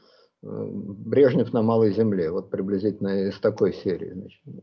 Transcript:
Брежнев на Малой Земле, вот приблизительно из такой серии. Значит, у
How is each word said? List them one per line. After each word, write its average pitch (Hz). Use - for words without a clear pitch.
Брежнев 107
на 117
Малой 113
Земле, 98
вот 92
приблизительно 98
из 98
такой 104
серии. 85
Значит, 95
у -